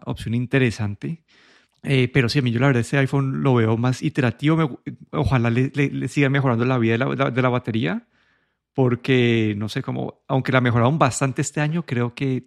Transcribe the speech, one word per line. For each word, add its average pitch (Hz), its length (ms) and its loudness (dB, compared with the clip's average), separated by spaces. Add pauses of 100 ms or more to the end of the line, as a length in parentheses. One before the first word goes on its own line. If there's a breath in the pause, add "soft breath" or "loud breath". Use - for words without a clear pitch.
opción 113 280 -6
interesante. 123 920 -2 (580 soft breath)
Eh, 131 300 2
pero 123 160 2
sí, 143 100 0
a 139 40 0
mí 123 100 0
yo 117 80 0
la 139 80 4
verdad 120 140 2
este - 160 -2
iPhone 135 440 -2
lo 139 120 4
veo 113 220 4
más 123 260 -2
iterativo. 147 540 0
Me 160 100 2
gu-, 123 120 -8 (320)
ojalá 127 400 0
le, 127 240 0
le, 143 160 0
le 135 160 -6
sigan 139 240 2
mejorando 131 340 2
la 131 140 0
vida 113 140 2
de 117 60 2
la, 131 80 0
de 139 100 -4
la, 139 160 -2
de 123 100 0
la 127 60 4
batería, 123 580 -4 (680)
porque, 120 840 2
no 110 100 -4
sé, 131 140 -6
como, 127 460 -8
aunque 131 240 -2
la 127 80 4
mejoraron 123 360 2
bastante 143 460 0
este - 180 -6
año, 156 240 -2
creo 120 300 -4
que 131 320 -4